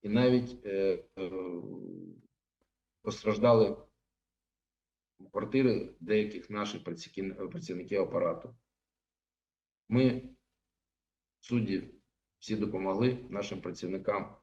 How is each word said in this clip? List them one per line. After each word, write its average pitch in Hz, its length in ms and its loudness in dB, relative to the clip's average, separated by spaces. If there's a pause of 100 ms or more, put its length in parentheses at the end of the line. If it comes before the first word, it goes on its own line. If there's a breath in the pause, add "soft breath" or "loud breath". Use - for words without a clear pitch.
І 107 80 -6
навіть, 123 560 4
е, 98 400 2 (120)
е, 90 140 -6 (1700)
постраждали 110 760 4 (1500)
квартири 113 680 2
деяких 104 500 0
наших 101 340 -6
працівників, 92 680 -8
працівників 90 520 -4
апарату. 85 540 -2 (1300)
Ми, 123 400 4 (1080)
судді, 107 500 0 (500)
всі - 160 -4
допомогли 104 760 0
нашим 101 320 -6
працівникам. 92 800 -4